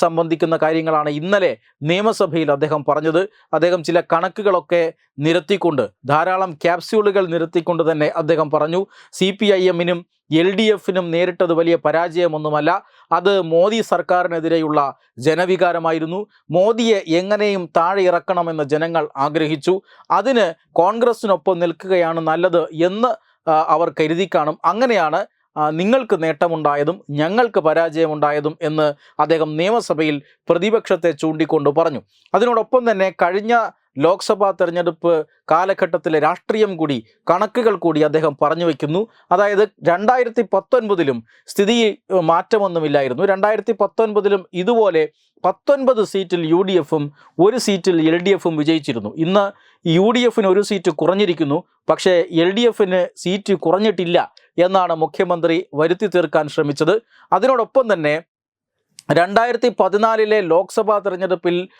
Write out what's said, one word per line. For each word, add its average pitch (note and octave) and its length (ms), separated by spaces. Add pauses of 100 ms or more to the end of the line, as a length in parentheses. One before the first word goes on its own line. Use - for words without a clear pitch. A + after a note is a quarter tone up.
സംബന്ധിക്കുന്ന E3 600
കാര്യങ്ങളാണ് D#3 560
ഇന്നലെ F3+ 340 (380)
നിയമസഭയിൽ F3 680
അദ്ദേഹം D3+ 320
പറഞ്ഞത്. D#3 340 (340)
അദ്ദേഹം F3 320
ചില E3+ 120 (120)
കണക്കുകളൊക്കെ F3 680 (440)
നിരത്തിക്കൊണ്ട്, E3 580 (280)
ധാരാളം F3+ 400 (100)
ക്യാപ്സ്യൂളുകൾ F#3+ 720
നിരത്തിക്കൊണ്ട് E3 560
തന്നെ D3+ 180 (140)
അദ്ദേഹം D#3 320
പറഞ്ഞു, D#3 260 (340)
സി F#3+ 140 (120)
പി G#3+ 80 (100)
ഐ F3+ 40 (100)
എമ്മിനും F3 280 (400)
എൽ F3+ 80 (100)
ഡി A3 140
എഫിനും F#3 420
നേരിട്ടത് F3 440
വലിയ E3+ 260
പരാജയമൊന്നുമല്ല, D#3 840 (400)
അത് F3 220 (200)
മോദി G3+ 360
സർക്കാരിനെതിരെയുള്ള E3 920 (460)
ജനവികാരമായിരുന്നു. E3 920 (300)
മോദിയെ A3 480 (220)
എങ്ങനെയും G3+ 440 (120)
താഴെ F3+ 340
ഇറക്കണമെന്ന് E3+ 640
ജനങ്ങൾ D#3+ 320 (180)
ആഗ്രഹിച്ചു. D#3 500 (360)
അതിന് G#3 360 (340)
കോൺഗ്രസിനൊപ്പം G3+ 840
നിൽക്കുകയാണ് E3+ 640
നല്ലത് E3+ 320 (260)
എന്ന്, A3 220 (360)
ആ, D#3+ 80 (200)
അവർ E3 140 (100)
കരുതി E3+ 360
കാണും. D3+ 220 (140)
അങ്ങനെയാണ്, F#3+ 500 (360)
ആ, D3+ 60 (180)
നിങ്ങൾക്ക് A3 420
നേട്ടമുണ്ടായതും D#3 760 (240)
ഞങ്ങൾക്ക് G#3 400
പരാജയമുണ്ടായതും D3+ 960 (140)
എന്ന് D#3 180 (340)
അദ്ദേഹം D#3 360
നിയമസഭയിൽ E3 600 (300)
പ്രതിപക്ഷത്തെ F3 640 (100)
ചൂണ്ടിക്കൊണ്ട് D#3 580
പറഞ്ഞു. D#3 220 (340)
അതിനോടൊപ്പം A3+ 560
തന്നെ F#3+ 180 (140)
കഴിഞ്ഞ G3+ 320 (500)
ലോക്സഭാ G3 440 (100)
തെരഞ്ഞെടുപ്പ് E3+ 540 (360)
കാലഘട്ടത്തിലെ F3 760
രാഷ്ട്രീയം G3 560
കൂടി, C#3+ 180 (280)
കണക്കുകൾ G#3+ 480 (100)
കൂടി D#3 240
അദ്ദേഹം D3+ 320
പറഞ്ഞു D#3+ 280
വയ്ക്കുന്നു. D#3 320 (340)
അതായത്, G3+ 300 (240)
രണ്ടായിരത്തി A3+ 540 (100)
പത്തൊൻപതിലും F#3+ 640 (300)
സ്ഥിതിയിൽ, A3 420 (220)
ഏഹ്, F#3+ 180
മാറ്റമൊന്നുമില്ലായിരുന്നു. E3 1000
രണ്ടായിരത്തി G#3 500
പത്തൊൻപതിലും G3+ 640 (180)
ഇതുപോലെ G3 400 (420)
പത്തൊൻപത് C4 600
സീറ്റിൽ F3+ 360 (120)
യു F3 100
ഡി F#3+ 160
എഫും D3+ 260 (340)
ഒരു G#3+ 280
സീറ്റിൽ F#3+ 300 (120)
എൽ E3 160
ഡി G3 120
എഫും E3 200
വിജയിച്ചിരുന്നു. C#3+ 600
ഇന്ന് F3+ 280 (400)
യു F3 280
ഡി B3 160
എഫിന് G#3+ 260
ഒരു G3+ 160
സീറ്റ് F#3+ 200 (100)
കുറഞ്ഞിരിക്കുന്നു, E3 580 (280)
പക്ഷേ E3+ 280 (260)
എൽ F3 140
ഡി A#3 160
എഫിന് F#3 300 (160)
സീറ്റ് G3 380 (100)
കുറഞ്ഞിട്ടില്ല F3+ 540 (400)
എന്നാണ് F3+ 440
മുഖ്യമന്ത്രി E3 540 (180)
വരുത്തി E3+ 400
തീർക്കാൻ D#3+ 400
ശ്രമിച്ചത്. D3+ 400 (380)
അതിനോടൊപ്പം A#3+ 560
തന്നെ D#3 260 (1040)
രണ്ടായിരത്തി A3+ 500 (100)
പതിനാലിലെ G#3+ 600 (120)
ലോക്സഭാ G3 480
തെരഞ്ഞെടുപ്പിൽ F3+ 580 (240)